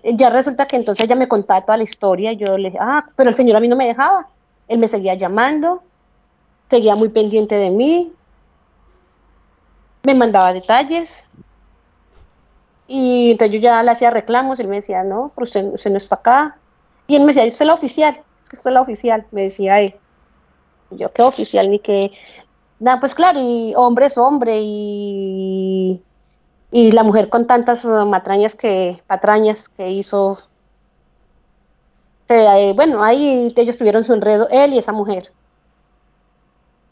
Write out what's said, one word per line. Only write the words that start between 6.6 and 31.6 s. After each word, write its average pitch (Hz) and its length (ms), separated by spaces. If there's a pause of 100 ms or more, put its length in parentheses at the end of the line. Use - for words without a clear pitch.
seguía 214 260
muy 220 140
pendiente 214 460
de 196 120
mí, 320 440 (1900)
me 277 100
mandaba 202 400
detalles, 277 560 (1800)
Y 247 440
entonces 208 220
yo 220 60
ya 233 220
le 240 80
hacía 233 200
reclamos, 240 480
y 247 40
él 196 60
me 196 80
decía, 196 280
"No, 214 300
pero 240 100
usted, 208 220
usted - 240
no 196 80
está - 180
acá". 294 400 (500)
Y 285 100
él 277 60
me 294 120
decía, 247 140
"Usted 233 160
es - 20
la 311 80
oficial, 302 420 (280)
es - 40
que - 80
usted - 140
es 254 40
la 254 60
oficial", 220 500
me 202 120
decía 196 380
él. 196 140 (960)
Yo, - 220
"¿Qué - 100
oficial? 208 480
Ni 208 100
qué". 196 320 (680)
Nada, 254 200
pues 269 140
claro, 339 280
y 233 340
hombre 247 300
es 277 120
hombre, 240 440
y, 190 1400 (720)
y 226 200
la 226 120
mujer 214 240
con 233 180
tantas, 240 380
eh, 240 40 (180)
matrañas 202 480
que, 185 520
patrañas 214 640
que 185 200
hizo. 196 480 (1900)